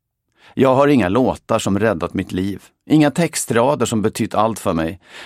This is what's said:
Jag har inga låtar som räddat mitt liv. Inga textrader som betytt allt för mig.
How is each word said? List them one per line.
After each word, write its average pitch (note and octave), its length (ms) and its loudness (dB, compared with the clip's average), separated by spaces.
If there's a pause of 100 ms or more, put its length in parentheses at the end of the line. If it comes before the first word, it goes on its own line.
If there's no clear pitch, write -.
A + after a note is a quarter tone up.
(540)
Jag C3 200 4
har C#3+ 140 4
inga A#2+ 200 4
låtar A2 500 0
som G2+ 200 -2
räddat F#2+ 360 -2
mitt F#2 180 -6
liv. F#2 300 -6 (240)
Inga D3 240 4
textrader C3 760 0
som G#2+ 160 -2
betytt G#2 320 -2
allt G#2+ 240 0
för G2+ 140 -4
mig. E2 280 -4 (260)